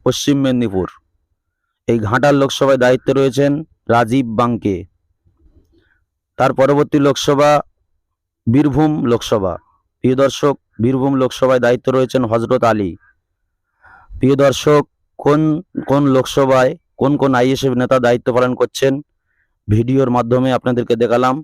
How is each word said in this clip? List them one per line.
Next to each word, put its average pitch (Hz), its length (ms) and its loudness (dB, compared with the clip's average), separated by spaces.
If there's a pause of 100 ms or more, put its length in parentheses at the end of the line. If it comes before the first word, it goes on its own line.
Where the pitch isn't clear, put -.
পশ্চিম 139 400 -2
মেদিনীপুর। 117 460 -2 (1000)
এই 117 120 0
ঘাটাল 123 360 2
লোকসভায় 135 480 0
দায়িত্বে 127 300 0
রয়েছেন 135 380 0 (380)
রাজীব 120 360 2 (100)
বাঙ্কে। 110 420 -2 (1600)
তার 131 140 2
পরবর্তী 143 460 2
লোকসভা 143 520 2 (960)
বীরভূম 147 440 2 (140)
লোকসভা। 110 480 -2 (420)
প্রিয় 127 200 0
দর্শক, 139 400 0 (240)
বীরভূম 131 360 0
লোকসভায় 131 500 0
দায়িত্ব 123 260 0
রয়েছেন 131 300 0 (100)
হযরত 117 320 0
আলী। 107 280 0 (1200)
প্রিয় 135 240 0
দর্শক, 139 460 2 (380)
কোন 147 220 2 (460)
কোন 139 160 0 (120)
লোকসভায় 131 560 2 (260)
কোন 131 200 0
কোন 135 180 0
আইএসএফ 131 400 0
নেতা 127 240 0
দায়িত্ব 120 340 0
পালন 123 220 2
করছেন, 135 380 0 (760)
ভিডিওর 123 480 0
মাধ্যমে 123 420 0
আপনাদেরকে 120 380 -2
দেখালাম। 120 480 0